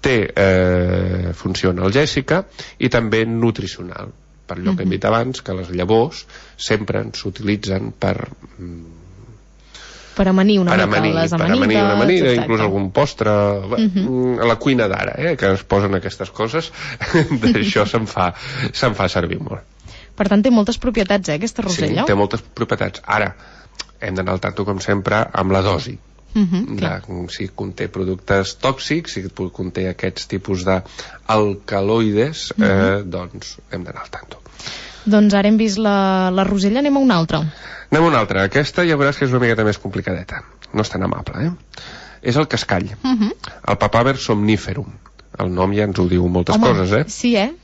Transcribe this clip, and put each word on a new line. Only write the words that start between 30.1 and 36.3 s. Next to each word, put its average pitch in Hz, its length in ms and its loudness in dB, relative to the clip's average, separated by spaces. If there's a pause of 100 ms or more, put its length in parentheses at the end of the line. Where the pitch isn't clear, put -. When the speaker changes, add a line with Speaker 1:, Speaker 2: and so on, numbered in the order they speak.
Speaker 1:
tipus 95 380 -4
d'alcaloides, 104 1900 0
Speaker 2:
Mhm. 107 80 4
Speaker 1:
eh, 98 400 2
doncs 90 520 -10 (140)
hem 90 120 -8
d'anar - 200 -14
al - 60 -18
tanto. - 320 -18 (640)
Speaker 2:
Doncs 208 280 6
ara 202 140 4
hem 220 100 6
vist 208 220 0
la, 196 520 2